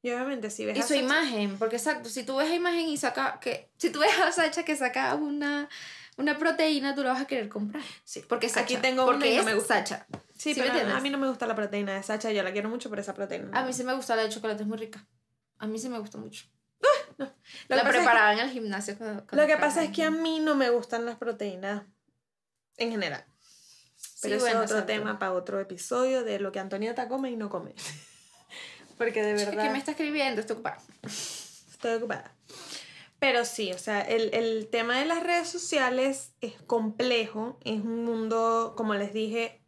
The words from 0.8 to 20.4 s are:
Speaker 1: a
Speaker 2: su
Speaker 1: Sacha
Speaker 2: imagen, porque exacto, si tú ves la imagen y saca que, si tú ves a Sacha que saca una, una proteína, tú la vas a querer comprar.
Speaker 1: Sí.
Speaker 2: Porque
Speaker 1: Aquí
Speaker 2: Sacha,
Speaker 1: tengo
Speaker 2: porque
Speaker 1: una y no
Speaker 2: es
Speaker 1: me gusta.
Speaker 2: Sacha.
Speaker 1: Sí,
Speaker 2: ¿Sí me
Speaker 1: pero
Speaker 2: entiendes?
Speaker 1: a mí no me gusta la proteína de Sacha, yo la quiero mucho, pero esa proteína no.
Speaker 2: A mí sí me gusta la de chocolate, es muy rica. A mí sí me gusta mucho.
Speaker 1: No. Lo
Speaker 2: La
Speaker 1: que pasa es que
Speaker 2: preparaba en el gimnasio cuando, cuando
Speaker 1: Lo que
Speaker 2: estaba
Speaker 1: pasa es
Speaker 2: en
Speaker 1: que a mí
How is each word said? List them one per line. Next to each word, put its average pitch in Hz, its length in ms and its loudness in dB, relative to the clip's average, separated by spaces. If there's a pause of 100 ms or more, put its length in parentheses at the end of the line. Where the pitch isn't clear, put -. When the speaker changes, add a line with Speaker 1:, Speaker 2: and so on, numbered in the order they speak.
Speaker 1:
a - 20 2
Speaker 2:
su - 120 0
Speaker 1:
Sacha 277 60 4
Speaker 2:
imagen, 247 580 2
porque 226 180 0
exacto, 262 320 -2
si 254 160 -6
tú 262 120 -4
ves 302 120 2
la 339 80 2
imagen 339 320 0
y 294 80 -2
saca - 440 -2
que, - 360 -6
si 339 140 0
tú 349 100 -4
ves 349 180 8
a 349 140 4
Sacha 330 320 2
que 302 120 0
saca 262 400 0
una, 294 520 -2 (480)
una 294 220 0
proteína, 311 560 2
tú 277 80 -2
la 262 100 2
vas 262 100 0
a 277 40 -4
querer 233 220 -2
comprar. 208 340 -6 (220)
Speaker 1:
Sí. - 240 -12
Speaker 2:
Porque 226 180 0
Speaker 1:
Aquí 233 80 -2 (200)
Speaker 2:
Sacha, - 60 -2
Speaker 1:
tengo 262 240 4
Speaker 2:
porque 254 140 6
Speaker 1:
una 285 100 4
y 226 60 6
no - 60 6
Speaker 2:
es 294 60 4
Speaker 1:
me 220 80 2
gusta. 220 240 4
Speaker 2:
Sacha. - 280 -4 (300)
Speaker 1:
Sí, 302 180 -2
Speaker 2:
¿Sí 269 60 0
me 254 60 4
Speaker 1:
pero - 80 -
Speaker 2:
entiendes? 214 220 2
Speaker 1:
a 262 40 0
mí 277 100 -2
no 277 80 -2
me 269 100 2
gusta 247 180 -2
la 226 80 0
proteína 202 400 -2
de 196 80 -4
Sacha, 214 300 -2
yo 202 100 2
la 185 100 -2
quiero 208 160 -2
mucho, 233 220 -6
pero 208 120 -6
esa 196 120 -6
proteína 196 360 -6
no. 202 80 -2
Speaker 2:
A 262 60 0
mí 254 80 -2
sí 247 120 -4
me 254 100 -2
gusta 247 220 -2
la 220 60 2
de 214 60 0
chocolate, 214 340 -4
es 208 60 -4
muy 220 100 -4
rica. 220 280 -12 (520)
A 214 80 -8
mí 220 120 -4
sí 247 100 -6
me 240 120 -6
gusta 208 180 -12
mucho. 214 280 -16 (680)
Speaker 1:
No. 269 100 -6 (420)
Lo 254 80 4
Speaker 2:
La - 0 -
Speaker 1:
que 240 100 6
pasa - 20 4
es 294 60 4
que - 80 6
Speaker 2:
preparaba 226 320 8
en 220 60 2
el 262 100 0
gimnasio 202 480 -6
cuando, 214 260 -8
cuando - 180 -2
Speaker 1:
Lo 302 40 8
que 302 60 6
Speaker 2:
estaba 302 160 4
Speaker 1:
pasa 320 140 2
es 311 40 2
Speaker 2:
en 302 80 -6
Speaker 1:
que 330 80 2
a 311 80 4
mí 320 300 0